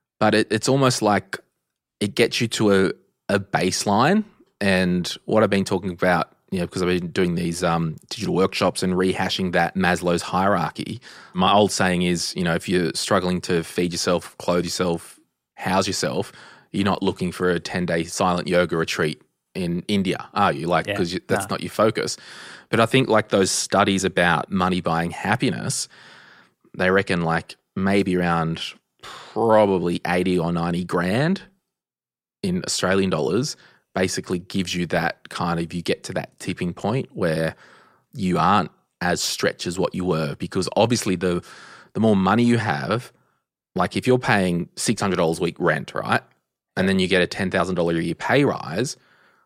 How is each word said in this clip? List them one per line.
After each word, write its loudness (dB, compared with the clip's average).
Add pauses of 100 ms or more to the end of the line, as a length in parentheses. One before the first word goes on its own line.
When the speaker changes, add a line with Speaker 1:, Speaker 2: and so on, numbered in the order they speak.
(200)
Speaker 1:
but 4
it, 2
it's 0
almost 2
like 0 (600)
it -2
gets 2
you 0
to 2
a, 4 (360)
a 2
baseline. 0 (360)
And 2 (160)
what 2
I've 4
been 2
talking -4
about, 0 (160)
you -2
know, -2
'cause -4
I've 2 (120)
been -6
doing 0
these, -2
um, 0 (140)
digital -4
workshops 0
and 0
rehashing 0
that 0
Maslow's 0
hierarchy. -2 (340)
My 4
old 6
saying 0
is, 0
you -2
know, 0
if -4
you're 0
struggling 0
to -2
feed -2
yourself, -2
clothe 0
yourself, -4 (380)
house 0
yourself, -4 (400)
you're -2
not 0
looking -2
for 0
a 0
ten-day -2
silent 0
yoga 2
retreat -2 (340)
in -4
India, -2
are 2
you? -6
Like, 0
Speaker 2:
Yeah, -4
Speaker 1:
'cause -2
you, -6
that's -2
Speaker 2:
nah. -6
Speaker 1:
not -6
your -8
focus. 0 (540)
But 2
I 4
think, 2
like, 2
those 4
studies 2
about 2
money 0
buying -2
happiness, -4 (880)
they 2
reckon, 2
like, -2 (180)
maybe 0
around 0 (420)
probably 2
eighty 2
or 0
ninety -2
grand 0 (1000)
in -2
Australian 0
dollars 0 (380)
basically -2
gives -4
you -2
that -2
kind -4
of, -6
you -4
get -2
to -10
that -8
tipping -6
point -4
where -2 (600)
you 0
aren't 2 (320)
as 0
stretched -4
as -4
what -2
you -4
were. -2
Because -4 (100)
obviously 2
the, -2 (480)
the -4
more 6
money 4
you 4
have, -4 (640)
like, -2
if -4
you're 6
paying 0
six -2
hundred 0
dollars 2
a -4
week -2
rent, 0
right? -2 (520)
And 0
then 2
you 2
get 2
a 4
ten -4
thousand 0
dollar 0
a -2
year -4
pay 0
rise, -4 (500)